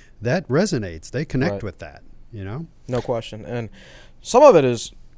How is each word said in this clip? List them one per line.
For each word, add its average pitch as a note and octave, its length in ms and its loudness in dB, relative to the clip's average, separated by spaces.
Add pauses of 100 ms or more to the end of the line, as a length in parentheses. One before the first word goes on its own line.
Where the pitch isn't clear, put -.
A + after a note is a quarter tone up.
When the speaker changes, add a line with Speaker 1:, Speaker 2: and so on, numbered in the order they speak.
(220)
Speaker 1:
that C3 260 -2
resonates. A#2+ 600 -2
They C#3 160 -6
connect C3+ 260 -2
Speaker 2:
Right. G3 120 -8
Speaker 1:
with F#2 160 -10
that, D2 220 -18 (300)
you G#2 120 -12
know? B2+ 220 -10 (220)
Speaker 2:
No B2 140 -4
question. A#2 420 -8
And A2+ 240 -8 (540)
some B3+ 200 4
of B3+ 140 10
it C#3 80 6
is A#2+ 280 -2 (260)